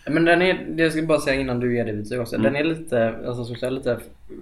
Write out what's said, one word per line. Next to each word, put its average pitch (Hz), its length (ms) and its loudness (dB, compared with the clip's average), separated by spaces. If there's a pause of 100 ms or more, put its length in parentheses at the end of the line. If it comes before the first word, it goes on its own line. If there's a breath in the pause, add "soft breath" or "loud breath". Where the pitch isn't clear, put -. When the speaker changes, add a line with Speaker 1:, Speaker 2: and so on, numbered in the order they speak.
(100)
Speaker 1:
Men 165 140 4
den 170 180 6
är, 185 260 2
det 160 220 2
ska 156 80 -2
jag 160 100 0
bara 151 120 4
säga 139 200 0
innan 127 200 -2
du 120 160 2
ger 117 80 2
det 107 80 -2
vidare 104 280 -4
också. - 160 -4
Speaker 2:
Mm. 110 160 2
Speaker 1:
Den 139 40 -2 (100)
är - 20 0
lite, 120 460 0 (120)
alltså, 123 180 -4
som 117 120 -8
sagt, 127 220 -4
lite 120 200 -2 (420)